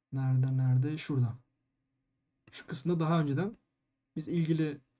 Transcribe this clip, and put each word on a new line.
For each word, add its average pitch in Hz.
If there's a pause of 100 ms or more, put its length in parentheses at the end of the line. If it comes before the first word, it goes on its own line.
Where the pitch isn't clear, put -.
(120)
Nerede, 131
nerede? 131
Şurada. 127 (1120)
Şu -
kısımda 170
daha 165
önceden 156 (580)
biz 156
ilgili 156 (180)